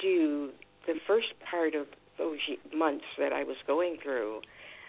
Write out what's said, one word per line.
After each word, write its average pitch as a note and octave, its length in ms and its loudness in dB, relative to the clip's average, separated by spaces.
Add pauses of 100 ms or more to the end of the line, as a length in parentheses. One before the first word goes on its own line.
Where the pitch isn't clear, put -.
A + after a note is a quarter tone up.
do D3+ 480 4 (380)
the E3 80 2 (120)
first A3+ 200 4 (220)
part E3 260 2
of D3 120 -2 (300)
those D#3+ 200 -2 (120)
ye-, C#3+ 280 -6
months D3 280 2 (120)
that C#3+ 140 2
I C#3+ 140 -2
was C3+ 100 -6 (100)
going E3 380 2
through, A2 380 -2 (480)